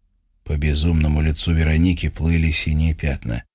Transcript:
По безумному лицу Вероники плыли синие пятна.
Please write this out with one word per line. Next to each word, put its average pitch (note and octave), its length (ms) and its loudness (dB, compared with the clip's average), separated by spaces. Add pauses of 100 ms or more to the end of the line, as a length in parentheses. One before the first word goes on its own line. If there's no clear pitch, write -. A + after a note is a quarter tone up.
(440)
По D#2 120 -4
безумному D2+ 680 0
лицу D#2 320 0
Вероники D#2+ 560 2
плыли D#2+ 400 0
синие D#2 440 0
пятна. C2+ 500 -4 (100)